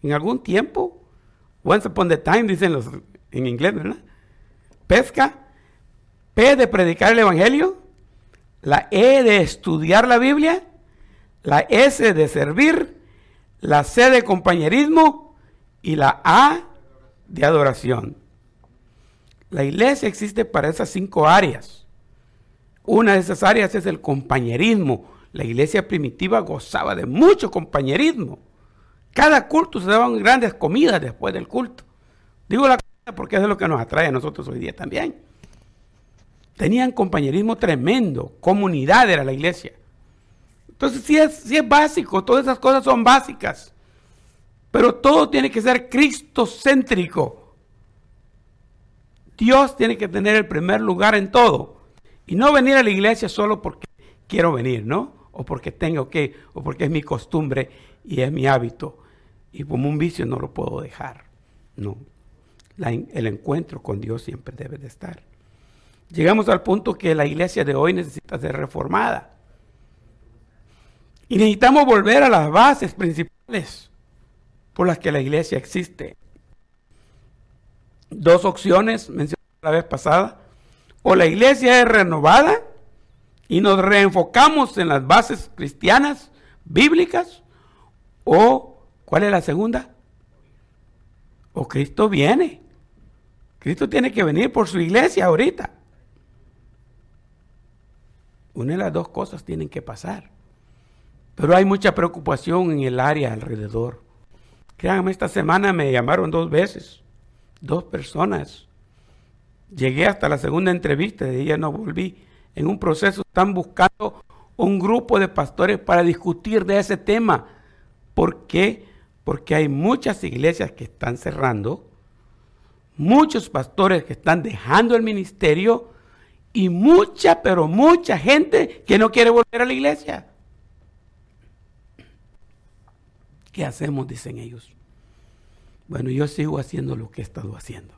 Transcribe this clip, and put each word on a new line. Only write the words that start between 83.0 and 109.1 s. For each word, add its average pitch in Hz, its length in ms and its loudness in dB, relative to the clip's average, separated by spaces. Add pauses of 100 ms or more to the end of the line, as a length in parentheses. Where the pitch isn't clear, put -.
y 180 140 0
nos 196 180 4
reenfocamos 202 1000 2
en 170 120 -2
las 135 180 -2
bases 214 480 2
cristianas, 269 720 -2 (360)
bíblicas, 339 760 0 (840)
o, 226 580 2 (220)
¿cuál - 180 0
es 208 80 0
la 180 100 0
segunda? 214 540 -6 (1600)
O - 160 -8
Cristo 143 400 -2
viene. 202 520 0 (960)
Cristo 180 280 -4
tiene 247 240 -2
que 214 120 -2
venir 175 280 0
por 214 160 -2
su 170 120 -6
iglesia 190 460 0
ahorita. 180 460 0 (2750)
Una 131 200 -8
de 180 40 -6
las 190 160 -6
dos - 160 -6
cosas - 340 -12
tienen 156 260 -10
que 139 120 -14
pasar. 175 480 -16 (1080)
Pero 151 200 2
hay 196 100 4
mucha 196 300 0
preocupación 170 760 -4
en 143 100 -4
el 123 180 -4
área 139 340 -2
alrededor. 113 720 -10 (720)
Créanme, 185 340 -2
esta 185 180 -6
semana 190 440 0
me 147 180 -2
llamaron 135 400 -2
dos 165 180 -4
veces, - 520 -4 (600)
dos 160 240 -6
personas. - 840 -8 (1040)